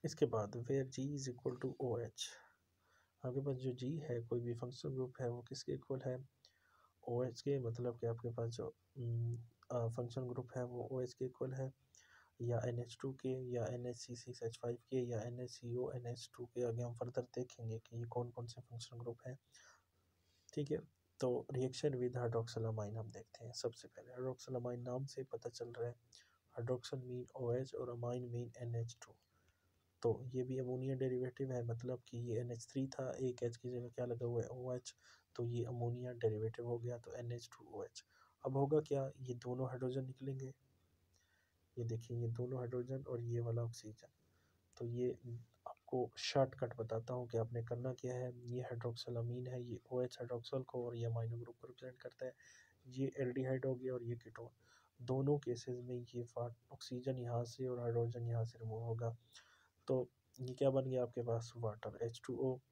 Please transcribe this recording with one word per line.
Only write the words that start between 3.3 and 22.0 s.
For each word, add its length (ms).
पास 160
जो 160
जी 260
है 240
कोई 180
भी 140
फंक्शनल 380
group 280
है 80
वो 200
किसके 240
equal 320
है, 120
ओएच 380
के, 180
मतलब 400
कि 80
आपके 240
पास 180
जो, 180
हम्म, 400
अ, 160
फंक्शनल 420
group 260
है 100
वो 260
ओएच 220
के 120
equal 280
है 180
या 260
एनएच 340
टू 100
के 80
या 220
एनएचसी 420
सिक्स 280
एच 140
फ़ाइव 200
के 140
या 180
एनएचसीओ 720
एनएच 440
टू 100
के। 220
आगे 140
हम 140
further 260
देखेंगे 440
कि 180
ये 100
कौन 240
कौन 160
से 140
फंक्शनल 380
group 280
हैं, 100
ठीक 180
है। 80
तो 340
reaction 480